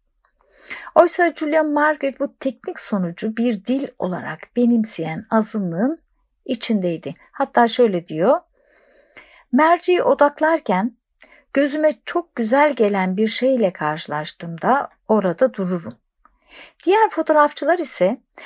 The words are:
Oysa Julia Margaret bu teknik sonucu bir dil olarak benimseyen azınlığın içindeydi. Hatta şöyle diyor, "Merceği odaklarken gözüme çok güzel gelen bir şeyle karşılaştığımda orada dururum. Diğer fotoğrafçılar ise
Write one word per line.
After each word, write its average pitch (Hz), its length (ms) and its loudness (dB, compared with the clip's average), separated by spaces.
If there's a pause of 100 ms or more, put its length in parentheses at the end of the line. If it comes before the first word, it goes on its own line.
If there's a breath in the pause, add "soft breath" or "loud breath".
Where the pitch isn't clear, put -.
(960 loud breath)
Oysa 339 400 4
Julia 311 280 0
Margaret 294 580 -2
bu 285 180 -6
teknik - 420 -8
sonucu 190 560 -6
bir 233 280 -2
dil 269 240 -4 (100)
olarak 160 400 -6 (180)
benimseyen 220 760 0
azınlığın 214 680 -2 (460)
içindeydi. 180 680 -4 (180 soft breath)
Hatta 247 360 2
şöyle 208 400 0
diyor, 196 320 0 (1120 soft breath)
"Merceği 339 500 2
odaklarken 285 960 0 (560 soft breath)
gözüme 294 400 2 (120)
çok - 320 -6
güzel 269 360 2
gelen 196 440 0
bir 220 120 0
şeyle 233 440 0
karşılaştığımda 160 1160 -4 (200)
orada 214 460 2
dururum. 180 400 -6 (880 loud breath)
Diğer 415 260 4
fotoğrafçılar 302 680 2
ise 240 420 -2 (260 loud breath)